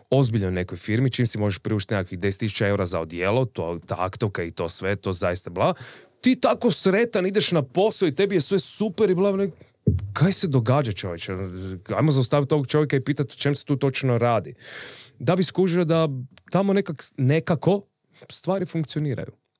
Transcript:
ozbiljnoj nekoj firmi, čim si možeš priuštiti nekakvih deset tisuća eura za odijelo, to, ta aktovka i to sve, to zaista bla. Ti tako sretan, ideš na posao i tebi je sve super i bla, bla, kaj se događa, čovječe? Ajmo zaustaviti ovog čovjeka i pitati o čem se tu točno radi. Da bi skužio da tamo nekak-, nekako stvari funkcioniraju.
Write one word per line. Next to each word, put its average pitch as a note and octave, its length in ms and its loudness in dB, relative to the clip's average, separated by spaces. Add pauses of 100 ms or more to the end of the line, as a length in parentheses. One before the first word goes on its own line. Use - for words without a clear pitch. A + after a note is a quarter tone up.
(100)
ozbiljnoj A2+ 420 2
nekoj F2+ 260 -4
firmi, A#2+ 320 0
čim B2 160 0
si - 120 -4
možeš G#2 200 0
priuštiti G#2+ 360 -2
nekakvih F#2 240 -4
deset G2 220 -2
tisuća G#2+ 260 -2
eura G2 200 0
za F2 140 -2
odijelo, F2 440 0
to, E2+ 420 -6
ta - 120 -6
aktovka F#2+ 440 -2
i E2+ 80 -6
to E2+ 180 -4
sve, F#2+ 280 -4
to F#2+ 160 -4
zaista F2+ 380 -4
bla. A2 240 0 (460)
Ti B3+ 160 4
tako A#3+ 340 2
sretan, G3 560 2
ideš G3 260 2
na D#3+ 120 2
posao F#3+ 440 0
i C#3 60 -2
tebi G3 200 0
je E3+ 60 4
sve G3 180 0
super G#3 520 0
i F#3 40 4
bla, G3 180 2
bla, G3 140 0 (640)
kaj F#3 200 4
se - 160 -2
događa, B2+ 440 2
čovječe? F2+ 400 -6 (560)
Ajmo A#2 240 2
zaustaviti C3+ 420 2
ovog C#3+ 120 0
čovjeka D3+ 300 2
i B2+ 60 2
pitati D3 300 -4
o - 40 -18
čem C#3+ 180 0
se - 100 -8
tu D3 120 -2
točno C3 420 0
radi. A2+ 360 0 (640)
Da F3 180 2
bi F#3 80 4
skužio F3+ 400 2
da D#3+ 240 2 (420)
tamo G3 220 2
nekak-, G3 440 -2
nekako D#3+ 680 2 (460)
stvari F3+ 380 -4
funkcioniraju. D3 680 -4 (280)